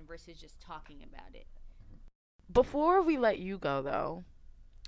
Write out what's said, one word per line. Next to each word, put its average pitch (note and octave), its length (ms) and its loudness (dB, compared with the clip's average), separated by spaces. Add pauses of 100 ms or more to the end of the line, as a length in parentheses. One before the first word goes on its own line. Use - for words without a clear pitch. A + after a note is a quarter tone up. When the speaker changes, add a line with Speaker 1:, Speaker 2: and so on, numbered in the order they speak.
Speaker 1:
versus E3 300 -16
just - 220 -20
talking D#3 440 -16
about - 300 -16
it. - 120 -16 (1040)
Speaker 2:
Before D4+ 500 6
we D#4+ 160 2
let A3+ 220 4
you F#3+ 180 -6
go, C#3 240 0
though, C#3 420 -2 (640)